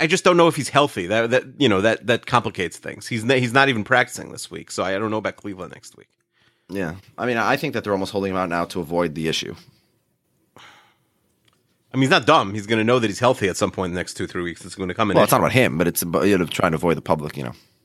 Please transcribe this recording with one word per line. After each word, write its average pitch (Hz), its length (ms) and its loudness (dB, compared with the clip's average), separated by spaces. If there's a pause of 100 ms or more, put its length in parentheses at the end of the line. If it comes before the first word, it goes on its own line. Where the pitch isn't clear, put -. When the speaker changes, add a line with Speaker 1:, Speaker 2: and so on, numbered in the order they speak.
Speaker 1:
I 165 40 2
just 175 180 0
don't 180 120 6
know 170 120 8
if 147 80 0
he's 135 120 -4
healthy. 139 380 0
That, 113 240 0
that, 127 140 2 (140)
you 135 100 4
know, 98 140 4
that, 110 240 0
that 117 200 0
complicates 101 520 -2
things. - 280 -14
He's 110 180 -6
n-, 131 160 4
he's 120 120 -2
not 139 160 6
even 110 160 -2
practicing 120 480 -2
this - 180 -14
week, 82 200 -14
so 104 140 -4
I 95 140 -2
don't 110 120 -4
know 110 80 -4
about 95 180 -6
Cleveland 92 360 -12
next - 240 -20
week. - 120 -20 (600)
Speaker 2:
Yeah, 90 260 -6 (240)
I 117 80 -4
mean, 123 100 0
I 117 200 2
think 139 180 -6
that 107 100 -4
they're 104 80 -2
almost 95 200 -2
holding 98 200 -2
him 92 60 -2
out 92 100 0
now 85 180 -2
to 92 140 -6
avoid 85 340 -2
the 80 140 -4
issue. - 260 -4 (1000)
Speaker 1:
I - 1400 -20
mean, 131 60 2
he's 135 80 2
not 160 160 2
dumb. 127 280 4
He's 101 120 -8
gonna 110 180 2
know 127 140 4
that 110 80 2
he's 98 140 -4
healthy 123 280 2
at 87 80 -4
some 98 140 0
point 92 200 -4
in 87 40 -4
the 90 60 -4
next - 140 -10
two, 95 120 -6
three 90 160 -8
weeks. 87 220 -10
It's 92 100 -16
gonna 90 200 -6
come 107 160 0
in. 92 40 0
Speaker 2:
Well, 110 100 6
it's 101 80 0
not 123 80 4
about 82 120 2
him, 98 260 2
but 85 80 2
it's - 160 -2
about, 82 240 -2
you 101 100 4
know, 87 100 0
trying 85 260 0
to 80 40 0
avoid 80 200 0
the 73 60 -10
public, 76 340 -2
you 69 80 -8
know. 60 80 -8 (320)